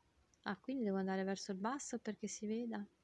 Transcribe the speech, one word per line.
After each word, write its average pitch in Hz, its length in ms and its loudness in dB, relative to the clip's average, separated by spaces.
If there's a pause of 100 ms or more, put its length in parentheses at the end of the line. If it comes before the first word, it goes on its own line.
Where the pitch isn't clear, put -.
(420)
Ah, - 140 0
quindi 262 280 0
devo 196 120 4
andare 190 280 2
verso 190 280 -2
il 185 60 -2
basso 240 400 -2
perché 214 280 -4
si 208 200 -6
veda? 220 380 0 (200)